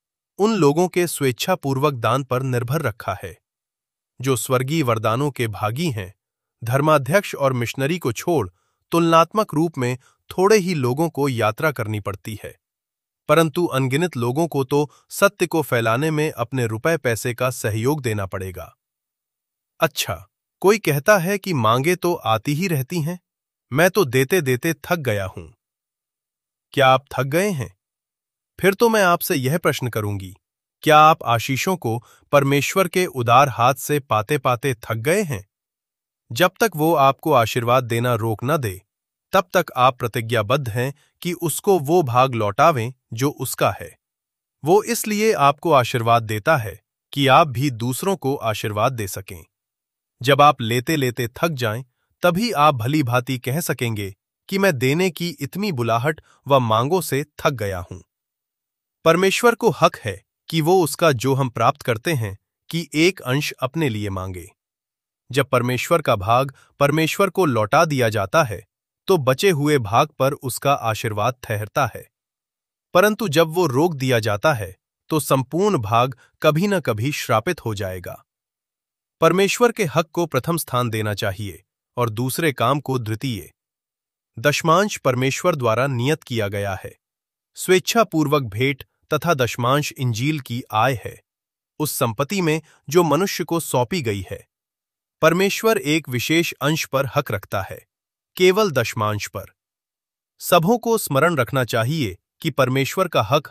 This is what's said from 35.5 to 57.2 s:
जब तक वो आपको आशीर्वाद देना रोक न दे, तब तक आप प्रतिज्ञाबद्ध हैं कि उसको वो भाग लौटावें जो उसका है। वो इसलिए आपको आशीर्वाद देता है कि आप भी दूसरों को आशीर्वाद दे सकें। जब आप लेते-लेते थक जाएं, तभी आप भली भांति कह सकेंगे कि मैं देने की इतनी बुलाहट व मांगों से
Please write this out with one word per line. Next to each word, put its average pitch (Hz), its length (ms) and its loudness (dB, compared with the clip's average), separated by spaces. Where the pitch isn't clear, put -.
जब 160 280 2
तक 226 160 2
वो 160 200 2
आपको 139 380 4
आशीर्वाद 120 500 2
देना 117 300 -2
रोक 113 300 -2
न 151 140 0
दे, 98 240 -6
तब 190 220 0
तक 180 120 2
आप 131 220 4
प्रतिज्ञाबद्ध 117 720 -2
हैं 123 240 -4
कि 175 120 -4
उसको 170 460 0
वो 160 220 2
भाग 127 340 2
लौटावें 123 580 2
जो 131 160 -2
उसका 131 420 -2
है। 85 260 -12
वो 196 200 4
इसलिए 214 500 0
आपको 143 380 0
आशीर्वाद 117 520 2
देता 110 340 0
है 104 260 -10
कि 139 140 0
आप 151 200 6
भी 131 240 -4
दूसरों 127 440 -4
को 139 200 -4
आशीर्वाद 110 580 -2
दे - 140 -6
सकें। - 380 -14
जब 135 200 4
आप 147 200 6
लेते-लेते 123 680 -2
थक - 200 -4
जाएं, 120 380 -4
तभी 190 300 0
आप 151 240 4
भली 135 280 0
भांति 123 360 -2
कह 135 200 -4
सकेंगे 113 560 -6
कि 190 80 -2
मैं 190 200 2
देने 147 320 2
की 170 200 -8
इतनी 180 420 -6
बुलाहट 117 500 -2
व 135 120 6
मांगों 123 420 0
से 139 220 -4